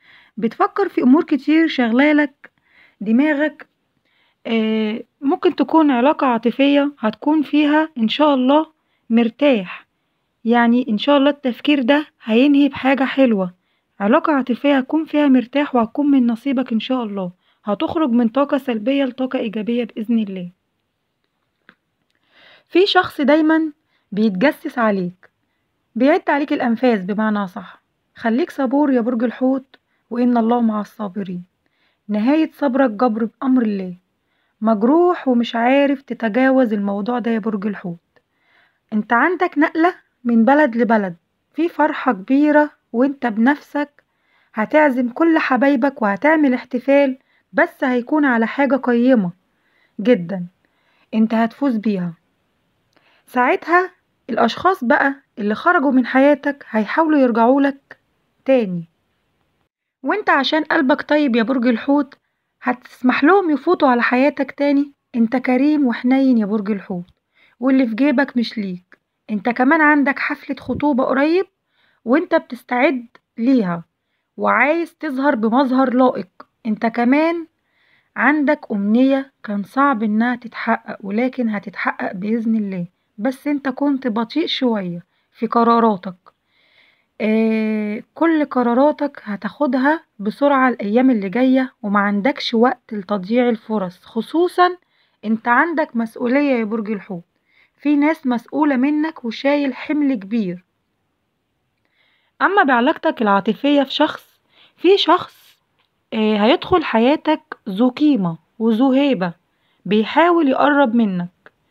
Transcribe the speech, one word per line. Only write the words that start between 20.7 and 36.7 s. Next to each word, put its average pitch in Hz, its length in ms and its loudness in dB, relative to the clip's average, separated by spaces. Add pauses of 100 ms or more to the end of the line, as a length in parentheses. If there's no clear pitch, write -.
في 359 180 2
شخص 370 360 -2
دايمًا 311 500 2 (400)
بيتجسس 220 680 -2
عليك، 196 500 -4 (640)
بيعد 285 340 0
عليك 294 240 -2
الأنفاس 240 520 0
بمعنى 208 380 -4
أصح. 185 380 -16 (340)
خليك 240 360 -2
صبور 277 420 0
يا 247 80 2
برج 233 220 -2
الحوت، 262 520 -4 (340)
وإن 240 280 0
الله 233 240 0
مع 214 200 0
الصابرين. 190 640 -10 (640)
نهاية 269 460 0
صبرك 269 360 0
جبر 220 360 -2
بأمر 254 360 0
الله. 196 320 -4 (680)
مجروح 262 640 2
ومش 240 280 0
عارف 277 460 2
تتجاوز 247 720 0